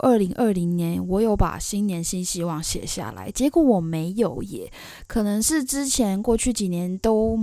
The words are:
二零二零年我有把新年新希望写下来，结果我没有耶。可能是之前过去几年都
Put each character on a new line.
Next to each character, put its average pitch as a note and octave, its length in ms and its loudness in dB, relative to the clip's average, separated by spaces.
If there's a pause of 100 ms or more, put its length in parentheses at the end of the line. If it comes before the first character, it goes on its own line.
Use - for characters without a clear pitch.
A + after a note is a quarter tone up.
二 A#3+ 160 6
零 F#3 160 0
二 A3 180 2
零 F3 240 0
年 F3 300 -2
我 F#3 120 2
有 A3 160 2
把 F#3 220 2
新 G#3 300 -2
年 F3 140 -4
新 F3+ 220 -4
希 F3+ 200 -4
望 D#3+ 180 -4
写 - 240 -4
下 - 280 -8
来， F#2+ 180 -12
结 C4 180 2
果 E4 120 4
我 A#3 200 6
没 E3 320 -2
有 G3 300 0
耶。 A#2 280 -10 (360)
可 A3+ 160 0
能 G#3 180 0
是 D4+ 220 2
之 C#4 260 -4
前 G3+ 320 0
过 A3+ 160 2
去 B3 160 0
几 G#3 140 -2
年 F3+ 320 -2
都 A3 440 2